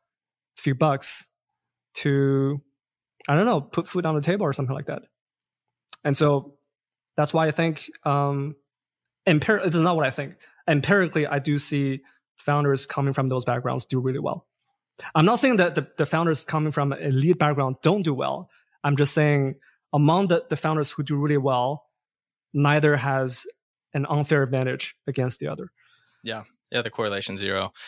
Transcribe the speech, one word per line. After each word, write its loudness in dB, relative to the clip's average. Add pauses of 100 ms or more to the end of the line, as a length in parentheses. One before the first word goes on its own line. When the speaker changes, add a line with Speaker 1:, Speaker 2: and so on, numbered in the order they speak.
(560)
Speaker 1:
few -2
bucks -2 (680)
to, 0 (680)
I 2
don't 4
know, 2
put -6
food -4
on 0
the 0
table 0
or 0
something -4
like -12
that. -10 (1000)
And 0
so 0 (640)
that's 0
why 2
I 0
think, -2 (140)
um, 0 (720)
empir-, 2
this 0
is 2
not 2
what 0
I 0
think. -10 (320)
Empirically, 2
I 0
do -2
see -2 (360)
founders 0
coming -2
from 0
those -2
backgrounds -4
do -2
really -4
well. -6 (680)
I'm 4
not 2
saying 2
that 2
the, -2 (100)
the 0
founders -2
coming -2
from -2
an -8
elite 2
background 0
don't 2
do 0
well. -4 (340)
I'm 2
just 2
saying 2 (380)
among 4
the, 2
the -2
founders -2
who -8
do -2
really 2
well, -2 (680)
neither 4
has -4 (480)
an -2
unfair 2
advantage -4 (120)
against -4
the -8
other. -10 (520)
Speaker 2:
Yeah. -8 (260)
Yeah, -2
the -6
correlation -4
zero. -4 (140)